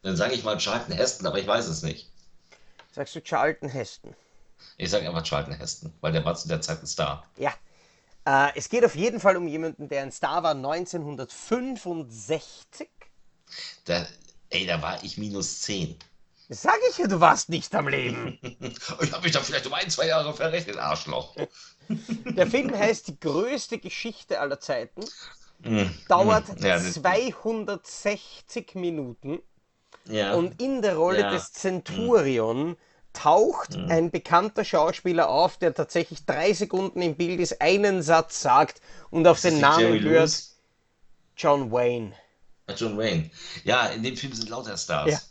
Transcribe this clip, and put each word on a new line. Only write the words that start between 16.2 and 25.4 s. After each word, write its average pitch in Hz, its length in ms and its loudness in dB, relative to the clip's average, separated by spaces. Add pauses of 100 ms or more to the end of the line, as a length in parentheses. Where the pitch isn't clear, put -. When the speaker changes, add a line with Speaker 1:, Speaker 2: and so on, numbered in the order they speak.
Speaker 2:
Das 214 140 -14
sag 427 160 0 (120)
ich - 80 -10
ja, 349 80 -2
du 185 140 -2
warst - 280 4
nicht - 260 -6
am 143 120 0
Leben. 123 560 -6
Speaker 1:
<laughs> 127 60 -12 (520)
Ich 156 120 -2
hab 170 100 -8
mich 165 100 0
da 139 80 2
vielleicht 135 260 -4
um 139 80 -6
ein, 185 140 -4
zwei 160 200 -2
Jahre 151 260 0
verrechnet, 160 440 -4
Arschloch. 73 580 -6 (500)
<laughs> - 380 -8
Speaker 2:
Der 185 220 2
Film 254 300 0
heißt 208 320 0
Die 143 120 -14
größte 214 580 -2
Geschichte - 600 -8
aller 139 200 -4
Zeiten. 127 440 -6 (560)